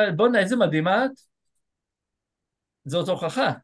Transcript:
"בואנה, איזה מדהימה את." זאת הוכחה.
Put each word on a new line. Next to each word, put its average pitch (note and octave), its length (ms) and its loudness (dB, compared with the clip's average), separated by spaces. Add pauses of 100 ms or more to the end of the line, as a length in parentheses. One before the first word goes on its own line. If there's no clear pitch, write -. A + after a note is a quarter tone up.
(160)
"בואנה, A#3 240 2
איזה F#3+ 160 0
מדהימה F#3 500 2
את." C4+ 60 -4 (1700)
זאת D#3+ 240 -4
הוכחה. F3 420 -2 (120)